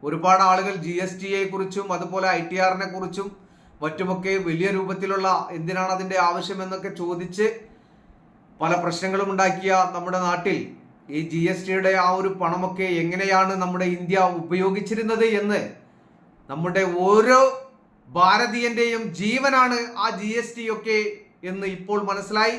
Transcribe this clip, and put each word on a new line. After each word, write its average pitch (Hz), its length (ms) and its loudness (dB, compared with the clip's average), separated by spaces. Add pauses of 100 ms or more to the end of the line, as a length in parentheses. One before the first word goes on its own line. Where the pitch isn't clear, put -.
ഒരുപാട് 180 440 4
ആളുകൾ 190 240 2 (100)
ജി 175 80 -6 (120)
എസ് 180 160 -10
ടിയെ 196 200 -2 (120)
കുറിച്ചും 190 340 -4 (100)
അതുപോലെ 185 300 -2 (100)
ഐ 170 40 -2 (100)
ടി 185 140 -4
ആറിനെ 185 280 0
കുറിച്ചും 185 340 -8 (560)
മറ്റുമൊക്കെ 185 500 -4 (140)
വലിയ 165 280 0
രൂപത്തിലുള്ള 190 540 -2 (260)
എന്തിനാണ് 185 400 -4
അതിൻ്റെ 185 220 -2 (100)
ആവശ്യമെന്നൊക്കെ 185 720 -4
ചോദിച്ച് 180 480 -2 (1120)
പല 165 120 2 (100)
പ്രശ്നങ്ങളും 190 500 -2
ഉണ്ടാക്കിയ 190 380 2 (240)
നമ്മുടെ 180 300 -4
നാട്ടിൽ 175 320 0 (580)
ഈ 156 60 -2 (100)
ജി 165 100 -2 (100)
എസ് 185 160 -6
ടിയുടെ 190 240 2 (140)
ആ - 20 6 (120)
ഒരു 190 100 0 (120)
പണമൊക്കെ 180 460 -2 (140)
എങ്ങനെയാണ് 190 600 2
നമ്മുടെ 180 240 -2 (100)
ഇന്ത്യ 180 220 0 (220)
ഉപയോഗിച്ചിരുന്നത് 208 840 0 (160)
എന്ന് 208 180 0 (920)
നമ്മുടെ 175 320 0 (240)
ഓരോ 226 340 8 (680)
ഭാരതീയന്റെയും 226 960 2 (160)
ജീവനാണ് 254 580 2 (260)
ആ 220 40 2 (140)
ജി 214 100 -4 (100)
എസ് 233 160 -10
ടി 233 80 -8 (100)
ഒക്കെ 214 240 0 (520)
എന്ന് 190 160 -6 (100)
ഇപ്പോൾ 202 220 -2 (100)
മനസ്സിലായി. 214 500 0